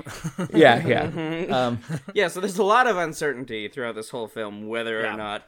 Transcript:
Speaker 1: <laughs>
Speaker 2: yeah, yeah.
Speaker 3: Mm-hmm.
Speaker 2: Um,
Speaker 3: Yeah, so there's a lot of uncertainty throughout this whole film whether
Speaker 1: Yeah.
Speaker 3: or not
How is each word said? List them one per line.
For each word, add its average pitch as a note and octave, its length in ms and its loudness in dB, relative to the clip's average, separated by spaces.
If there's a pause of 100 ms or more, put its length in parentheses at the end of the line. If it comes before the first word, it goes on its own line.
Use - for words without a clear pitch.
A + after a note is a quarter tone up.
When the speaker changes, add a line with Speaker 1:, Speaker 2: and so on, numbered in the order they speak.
(240)
Speaker 1:
<laughs> E3 300 -6
Speaker 2:
yeah, D3 340 8
yeah. A#2 240 2
Speaker 3:
Mm-hmm. E3 420 -6
Speaker 2:
Um, B2 260 0 (340)
Speaker 3:
Yeah, F#3+ 160 2
so F3 100 -8
there's F#3 180 -4
a G#3+ 60 2
lot A#3 240 6
of G#3 80 2
uncertainty C3+ 720 -4
throughout A#2 280 -6
this A2 160 -10
whole A2+ 180 -8
film G#2 400 -8
whether A2+ 320 -2
Speaker 1:
Yeah. G#2+ 120 -2
Speaker 3:
or G#2+ 40 -6
not G#2 300 -8